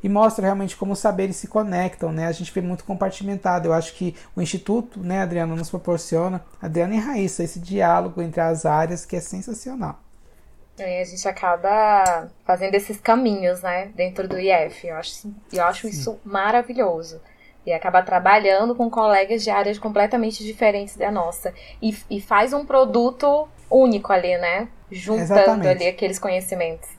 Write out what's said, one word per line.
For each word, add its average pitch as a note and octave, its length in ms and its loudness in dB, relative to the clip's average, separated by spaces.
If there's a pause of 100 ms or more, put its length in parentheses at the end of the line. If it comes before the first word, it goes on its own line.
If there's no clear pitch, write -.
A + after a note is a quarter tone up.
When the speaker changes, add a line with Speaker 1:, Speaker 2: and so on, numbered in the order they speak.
Speaker 1:
E G3 60 0
mostra G#3+ 360 2
realmente G3 320 -2
como G3 160 -4
os G3 60 -6
saberes G3 360 0
se - 120 -12
conectam, F3+ 640 -2
né? D#3+ 160 -4
A E3+ 40 -2
gente E3 220 -8
vê F#3+ 80 -2
muito F3+ 220 -6
compartimentado. F#3+ 840 -4
Eu D#3+ 40 2
acho E3 220 -2
que F3 200 -6 (200)
o F3+ 60 -4
Instituto, G3+ 580 -4
né, F#3 240 -2
Adriana, E3 320 -2
nos E3 120 -6
proporciona, F3 800 -2 (160)
Adriana E3+ 320 -2
e A3 60 2
Raíssa, G#3 440 -2
esse E3 160 -8
diálogo F3+ 640 0
entre E3 180 -4
as E3 280 0
áreas E3 360 0
que - 120 -10
é F3 40 -4
sensacional. G#3+ 760 -10 (800)
Speaker 2:
É, F#3 240 -6
a F3+ 40 -2
gente F#3 220 -6
acaba F#3+ 1000 2 (180)
fazendo F#3+ 300 2
esses G3+ 240 -2
caminhos, G3+ 640 2
né, F#3 320 -4
dentro F#3 320 -2
do F#3+ 100 -6
I F#3+ 140 0
F. E3 360 0
Eu E3 80 -8
acho, - 320 -12 (240)
eu F3+ 120 0
acho F3 200 0
Speaker 1:
Sim. A3+ 60 -8
Speaker 2:
isso G3 340 -8
maravilhoso. G3 960 -2 (460)
E E3+ 80 -2
acaba F#3 300 2
trabalhando G3 720 4
com A#3 160 0
colegas G#3+ 520 2
de G#3+ 60 -2
áreas G3+ 300 0
completamente G#3+ 640 0
diferentes G#3 520 -2
da G#3 140 -2
nossa. F3+ 420 -4 (300)
E, A3 160 -2 (140)
e G3+ 100 -6
faz A3+ 320 2
um C#4+ 100 -2
produto C4 840 2 (240)
único A#3 420 4
ali, F3+ 240 2
né? F3 300 -2 (240)
Juntando G3 320 -4
Speaker 1:
Exatamente. G3 440 4
Speaker 2:
ali F3+ 200 2
aqueles F#3 320 -4
conhecimentos. F#3 680 -4 (100)